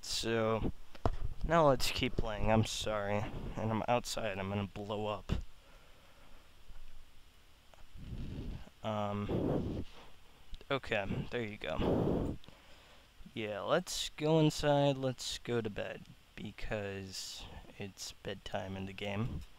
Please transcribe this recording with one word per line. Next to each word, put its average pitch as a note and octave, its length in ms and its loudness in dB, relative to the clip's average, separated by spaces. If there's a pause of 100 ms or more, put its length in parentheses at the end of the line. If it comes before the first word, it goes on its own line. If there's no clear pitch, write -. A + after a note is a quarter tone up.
So, A2+ 680 2 (760)
now D#3+ 180 10
let's C3+ 240 8
keep - 260 2
playing. G#2+ 360 4
I'm A2 140 8
sorry. G#2 580 0 (320)
And A2 140 0
I'm A2 180 2
outside. A2+ 500 0
I'm G2 120 -2
gonna G2+ 220 0
blow G#2+ 340 -4
up. G#2 260 -4 (3500)
Um, G#2 960 0 (880)
okay, A#2 340 0 (260)
there A#2+ 120 -2
you G#2+ 140 -6
go. - 800 0 (960)
Yeah, G#2 300 -4
let's D3 560 0
go D#3 200 6
inside, C#3+ 600 6
let's C3 440 -4
go A#2+ 200 0
to A2 80 -2
bed, G#2 320 -6 (340)
because G2 1080 -6 (360)
it's - 340 -10 (100)
bedtime G2 540 -6
in F#2+ 80 -4
the F#2+ 80 -8
game. G2+ 480 -4 (180)